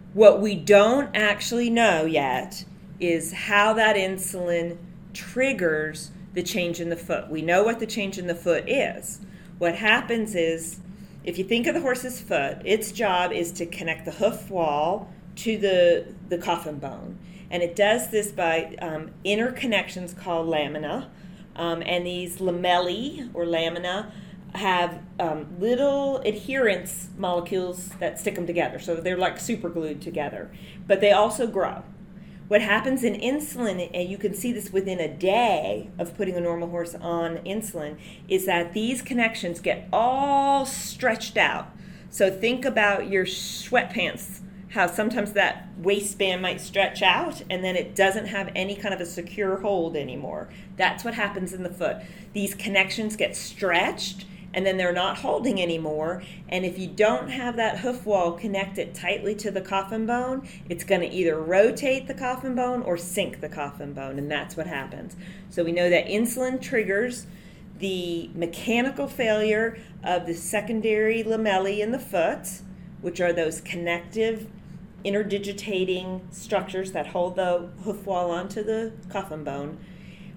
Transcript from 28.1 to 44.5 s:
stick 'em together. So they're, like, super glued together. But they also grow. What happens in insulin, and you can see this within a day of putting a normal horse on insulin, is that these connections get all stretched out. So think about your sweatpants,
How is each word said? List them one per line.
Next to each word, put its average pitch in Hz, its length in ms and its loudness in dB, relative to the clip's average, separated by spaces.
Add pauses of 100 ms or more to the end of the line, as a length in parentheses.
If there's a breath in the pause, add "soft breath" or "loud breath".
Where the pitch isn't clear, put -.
stick 202 180 -4
'em 175 100 -4
together. 165 320 0
So 170 160 -4
they're, 175 220 -2
like, 180 220 0
super 202 300 -4
glued 151 320 -4
together. 143 500 -6 (360 loud breath)
But 196 140 6
they 202 100 10
also 220 360 6
grow. 190 360 -2 (680 loud breath)
What 208 100 8
happens 254 440 2
in 214 80 2
insulin, 233 800 -2
and 180 160 -2
you 196 80 -6
can 202 160 0
see - 180 -2
this 202 220 -6
within 190 260 0
a 160 80 0
day 175 880 2
of 170 200 -6
putting 190 180 -2
a 175 60 0
normal 170 260 -2
horse 170 280 -6
on 170 500 -2
insulin, 175 500 -6 (320 loud breath)
is 190 180 2
that 175 280 0
these 240 280 0
connections 220 600 0
get - 320 0
all 277 720 4
stretched - 720 -2
out. 143 300 4 (420 loud breath)
So 196 200 4
think 240 360 0
about 208 440 4
your 196 140 4
sweatpants, - 1160 -2 (300 loud breath)